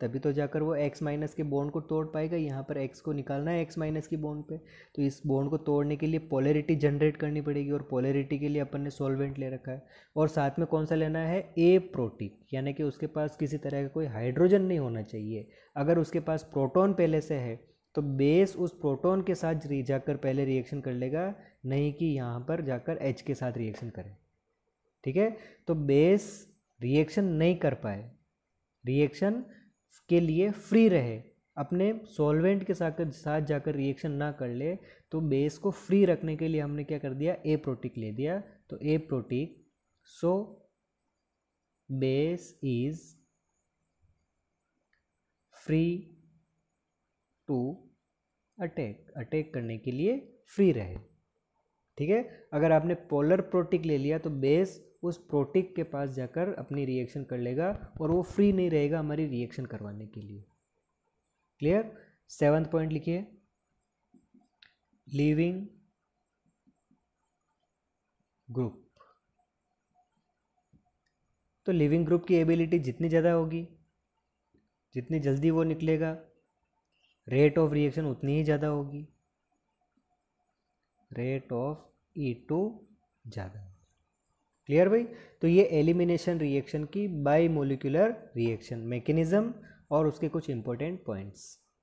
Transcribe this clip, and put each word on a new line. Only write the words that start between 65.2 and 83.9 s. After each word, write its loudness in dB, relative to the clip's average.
ग्रुप। -4
तो 2
लीविंग 4
ग्रुप 2
की 2
एबिलिटी 4
जितनी -2
ज़्यादा 4
होगी, 0
जितनी -4
जल्दी 2
वो 4
निकलेगा, 0
rate 4
of 4
reaction 2
उतनी -2
ही 2
ज़्यादा 2
होगी, -4
rate -8
of -4
ई -4
टू -2
ज़्यादा। -10